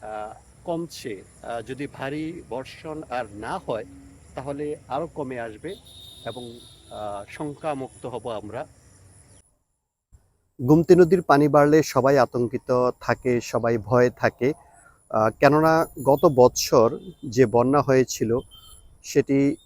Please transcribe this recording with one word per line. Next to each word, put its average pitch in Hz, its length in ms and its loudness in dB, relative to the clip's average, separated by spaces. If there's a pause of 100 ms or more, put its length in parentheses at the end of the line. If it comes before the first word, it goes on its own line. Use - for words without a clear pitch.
আহ, 107 320 -12 (300)
কমছে। 151 600 -10 (200)
আহ, 117 180 -8
যদি 127 260 -10
ভারী 151 600 -8
বর্ষণ 151 600 -10
আর 120 220 -4
না 110 260 -8
হয় 120 280 -8 (500)
তাহলে 143 400 -8 (120)
আরও 151 200 -6
কমে 131 320 -10
আসবে 117 360 -12 (500)
এবং, 117 340 -14 (300)
আহ, 104 400 -12
শঙ্কামুক্ত 143 760 -10
হব 120 240 -10
আমরা। 107 380 -10 (1900)
গুমতি 160 340 6
নদীর 175 260 6
পানি 147 260 4
বাড়লে 147 360 4
সবাই 135 340 2
আতঙ্কিত 123 840 0
থাকে, 120 420 -2
সবাই 117 360 -4
ভয়ে 123 320 2
থাকে। 120 440 -2 (560)
আহ, 110 200 2 (100)
কেননা 160 460 4 (180)
গত 143 220 2
বছর 127 760 4 (300)
যে 123 160 4
বন্যা 123 360 2
হয়েছিল 127 580 0 (640)
সেটি 139 520 0 (100)